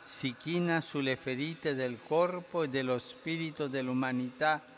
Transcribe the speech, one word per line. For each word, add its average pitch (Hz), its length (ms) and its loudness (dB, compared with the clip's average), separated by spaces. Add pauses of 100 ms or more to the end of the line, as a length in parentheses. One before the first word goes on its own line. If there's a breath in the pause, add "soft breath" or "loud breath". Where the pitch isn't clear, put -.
si - 320 -4
china 170 440 2
sulle 135 340 0
ferite 147 600 -2
del 123 300 -2
corpo 175 600 2
e 147 40 0
dello 127 300 2
spirito 160 720 -4
dell'umanità 131 920 0 (160 loud breath)